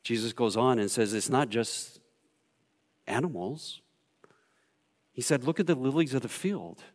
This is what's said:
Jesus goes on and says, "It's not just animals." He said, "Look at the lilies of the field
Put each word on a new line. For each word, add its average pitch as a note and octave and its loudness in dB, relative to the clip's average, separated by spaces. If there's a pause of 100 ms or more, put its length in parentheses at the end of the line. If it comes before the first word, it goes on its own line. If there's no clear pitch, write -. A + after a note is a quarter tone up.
Jesus A2+ -2
goes A2+ 0
on B2 4
and G2+ 2
says, G#2+ 2
"It's G#2+ -2
not C3 2
just - -4 (1040)
animals." B2 -4 (1300)
He - -10
said, B2+ 2
"Look D#3+ 0
at F3+ 2
the E3+ 4
lilies C3+ 2
of B2+ 2
the A2+ -8
field A2 -6 (120)